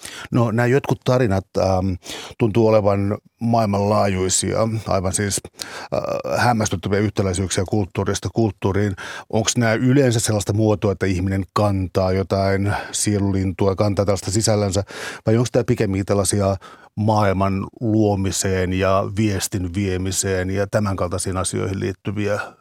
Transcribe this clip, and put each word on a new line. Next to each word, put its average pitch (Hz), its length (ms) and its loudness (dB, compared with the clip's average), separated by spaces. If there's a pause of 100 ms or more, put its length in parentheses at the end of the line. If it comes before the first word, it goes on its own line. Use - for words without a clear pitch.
(300)
No, 117 200 2
nämä 117 160 0
jotkut 131 380 0
tarinat, 120 420 2 (120)
ähm, 95 340 2 (460)
tuntuu 113 280 2
olevan 101 520 2 (220)
maailmanlaajuisia, 101 1160 0 (300)
aivan 95 240 -2
siis, 101 280 -2 (540)
äh, - 60 -2 (380)
hämmästyttäviä 104 600 0
yhtäläisyyksiä 98 720 0
kulttuurista 101 640 -2
kulttuuriin. 101 640 0 (340)
Onks - 260 0
nää 113 180 2
yleensä 127 460 4
sellaista 107 320 0
muotoa, 107 400 2
että 95 140 -2
ihminen 95 460 0
kantaa 95 600 0
jotain 98 640 0 (180)
sielulintua, 98 840 0
kantaa 101 280 2
tällaista 98 260 -2
sisällänsä, 101 520 0 (440)
vai 110 100 4
onks 120 140 2
tää 120 140 2
pikemminkin 101 420 0
tällaisia 98 500 2 (400)
maailman 98 720 2 (140)
luomiseen 98 920 0
ja 95 320 2 (120)
viestin 95 580 -2
viemiseen 95 760 -2
ja 98 160 -2
tämänkaltaisiin 95 720 -2
asioihin 98 440 -2
liittyviä 101 600 -4 (200)